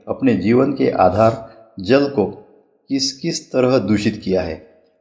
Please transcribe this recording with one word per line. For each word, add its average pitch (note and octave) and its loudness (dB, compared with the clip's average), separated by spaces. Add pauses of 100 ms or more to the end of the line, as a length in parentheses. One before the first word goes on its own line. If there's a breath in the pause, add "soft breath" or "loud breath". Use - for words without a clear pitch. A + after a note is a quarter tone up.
अपने A#2 0
जीवन A#2+ 2
के C3+ 0
आधार G#2 2 (280 loud breath)
जल C3+ 2
को - 0 (600)
किस C3+ -4
किस - -8
तरह B2+ 2
दूषित G#2 -2
किया F#2 -2
है, D#2+ -10 (340)